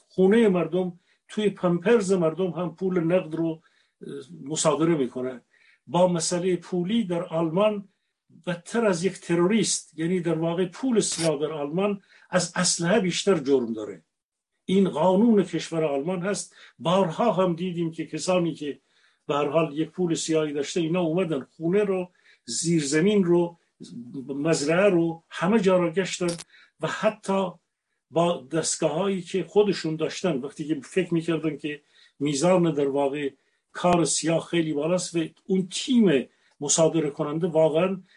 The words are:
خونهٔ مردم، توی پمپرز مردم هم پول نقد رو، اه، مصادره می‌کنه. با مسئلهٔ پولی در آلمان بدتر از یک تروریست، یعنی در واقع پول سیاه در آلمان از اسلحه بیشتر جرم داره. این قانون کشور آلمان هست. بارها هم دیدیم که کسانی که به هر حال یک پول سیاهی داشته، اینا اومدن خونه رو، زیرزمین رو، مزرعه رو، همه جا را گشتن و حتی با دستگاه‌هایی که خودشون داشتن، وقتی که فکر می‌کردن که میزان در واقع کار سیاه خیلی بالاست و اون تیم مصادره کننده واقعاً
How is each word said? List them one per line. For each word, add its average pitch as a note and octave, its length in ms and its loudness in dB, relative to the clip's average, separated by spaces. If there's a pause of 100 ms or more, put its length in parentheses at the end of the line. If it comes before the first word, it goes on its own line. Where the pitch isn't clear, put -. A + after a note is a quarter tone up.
خونهٔ G#3 400 4
مردم، F3+ 520 0 (280)
توی G#3 220 0
پمپرز F#3 640 2
مردم E3+ 400 0
هم E3 240 -6
پول F#3 240 -2
نقد D#3+ 360 0
رو، D#3+ 260 -2 (400)
اه، - 120 -14 (300)
مصادره D#3 520 2
می‌کنه. B2+ 460 -4 (460)
با F3 200 4
مسئلهٔ F3+ 480 0
پولی F#3 480 -2
در F3 200 -4
آلمان G3+ 640 0 (580)
بدتر A3 400 -4
از F3 180 0
یک F#3 160 -4
تروریست، F3 800 0
یعنی F3 200 0
در D#3+ 180 -2
واقع E3+ 280 -2
پول A#3 340 -2
سیاه D#3+ 400 0
در D3+ 120 -4
آلمان E3+ 500 -4 (280)
از F3+ 260 0
اسلحه F3 440 0
بیشتر F3 400 0
جرم B2 340 2
داره. G#2 300 -10 (640)
این F#3 240 4
قانون F#3 540 4
کشور D#3+ 400 -4
آلمان D#3 380 -2
هست. G3 340 -6 (240)
بارها F#3 540 2
هم F3+ 220 2
دیدیم E3+ 360 -4
که D#3+ 140 -8
کسانی E3+ 480 -2
که C#3 260 -10 (480)
به D3 80 -2
هر C#3+ 120 0
حال D3 300 0
یک D#3 120 -2
پول F3 240 -2
سیاهی D#3 400 0
داشته، D3 260 -4
اینا E3+ 220 0
اومدن D#3+ 400 0
خونه F3 420 -2
رو، F#3 280 -4 (340)
زیرزمین E3 760 2
رو، E3+ 340 2 (680)
مزرعه D#3 640 2
رو، E3+ 400 0
همه G3+ 300 0
جا F#3 180 4
را E3+ 140 2
گشتن F3 400 -2 (480)
و D#3 80 -4
حتی G3 600 -2 (640)
با E3 400 0
دستگاه‌هایی E3 720 -2
که F3+ 220 -4
خودشون F3 520 0
داشتن، D3+ 420 -2
وقتی C#3 280 -8
که D3 180 -4
فکر F3+ 300 -4
می‌کردن D#3+ 440 -2
که D3 240 -10 (380)
میزان D#3+ 540 2
در C#3 140 0
واقع C#3 420 -2 (440)
کار F3 320 2
سیاه D#3 420 -2
خیلی D#3+ 260 -2
بالاست E3 420 -2
و D#3+ 100 -2 (200)
اون F#3+ 260 0
تیم G3 580 4 (300)
مصادره D#3 500 2
کننده D#3 380 -4
واقعاً D#3+ 540 2 (160)